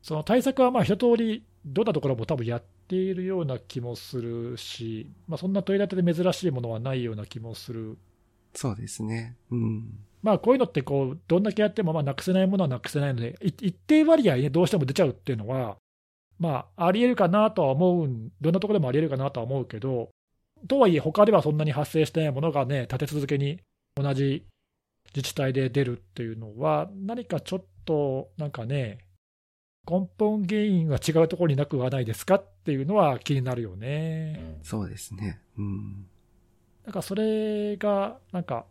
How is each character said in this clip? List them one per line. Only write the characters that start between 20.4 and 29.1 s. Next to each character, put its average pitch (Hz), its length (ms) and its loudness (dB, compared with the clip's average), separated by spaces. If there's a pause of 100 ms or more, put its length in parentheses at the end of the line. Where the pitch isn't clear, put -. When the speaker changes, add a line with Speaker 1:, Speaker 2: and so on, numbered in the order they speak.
Speaker 1:
と 277 120 2
は 233 80 8
い 170 80 6
え 143 40 4
他 180 260 4
で 220 60 4
は 180 100 6
そ 151 100 0
ん 151 60 0
な 156 80 0
に 151 60 0
発 147 200 -2
生 156 140 4
し - 60 -8
て 165 100 0
な 156 60 0
い 143 40 0
も 131 100 -4
の 165 100 0
が 139 140 0
ね、 135 160 -2
立 131 180 -6
て 147 60 0
続 143 220 -4
け 143 100 0
に 143 220 -4 (360)
同 139 180 -2
じ 139 320 0 (720)
自 135 140 -4
治 - 60 -10
体 135 180 0
で 131 160 0
出 135 140 2
る 123 160 -2
っ - 20 -20
て - 220 -10
い 113 100 -6
う 110 40 -10
の 110 200 -14
は、 151 360 0
何 202 320 -8
か 160 140 -2
ち - 140 -8
ょ - 40 -4
っ 185 80 -8 (200)
と、 143 520 0
な 151 100 -6
ん 139 40 -8
か 113 140 -10
ね、 120 340 -4 (880)